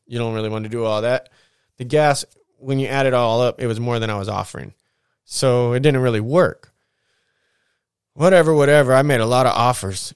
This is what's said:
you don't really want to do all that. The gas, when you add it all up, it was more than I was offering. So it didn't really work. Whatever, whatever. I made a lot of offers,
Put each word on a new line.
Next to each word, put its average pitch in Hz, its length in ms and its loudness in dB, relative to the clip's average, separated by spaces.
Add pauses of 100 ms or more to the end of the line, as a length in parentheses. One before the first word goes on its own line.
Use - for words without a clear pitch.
you 120 120 -10
don't 117 160 -4
really 110 140 -6
want 107 160 -8
to 107 40 -12
do 117 160 -6
all 107 180 -2
that. 123 280 -4 (480)
The 127 60 -12
gas, 143 400 0 (340)
when 135 200 -4
you 135 80 -2
add 135 200 -2
it 127 80 0
all 120 260 2
up, 123 200 -2
it 123 60 -4
was 113 140 -4
more 120 180 -4
than 113 120 -4
I 107 60 -4
was 98 120 -8
offering. 101 460 -8 (500)
So 123 480 0
it 127 80 -2
didn't 135 220 0
really 117 180 0
work. 135 520 -2 (1400)
Whatever, 165 420 4
whatever. 143 400 4
I 131 80 6
made 139 180 0
a 110 60 0
lot 127 200 2
of 117 100 0
offers, 117 600 -2